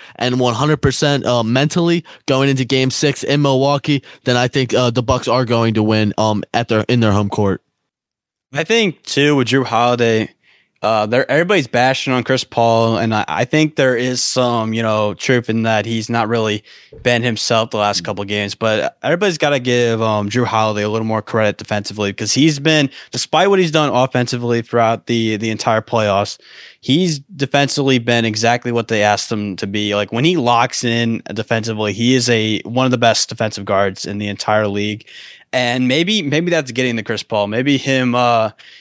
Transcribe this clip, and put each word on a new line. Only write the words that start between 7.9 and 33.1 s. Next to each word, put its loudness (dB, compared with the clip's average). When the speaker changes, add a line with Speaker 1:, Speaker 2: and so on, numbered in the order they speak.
Speaker 2:
I -2
think 0
too 2
with 2
Jrue 2
Holiday, 2
uh, 0
there, 0
everybody's 2
bashing 0
on 0
Chris 0
Paul, 2
and -2
I, -2
I -2
think 0
there 2
is -2
some, -2
you -2
know, 0
truth 0
in 0
that 0
he's -4
not -2
really -2
been 2
himself 0
the -4
last 0
couple -6
of -8
games. -4
But -2
everybody's 0
gotta 0
give, 0
um, 0
Jrue 0
Holiday 0
a -2
little -2
more -2
credit 0
defensively, -6
'cause -4
he's 2
been, 2
despite 0
what 4
he's 2
done 2
offensively 0
throughout 0
the, 0
the -4
entire 0
playoffs, 0
he's 0
defensively 0
been 0
exactly 0
what -2
they -2
asked 0
him -4
to -6
be. -2
Like, -2
when 0
he 2
locks 2
in 0
defensively, -2
he 0
is 2
a, 0
one -2
of 0
the -2
best 2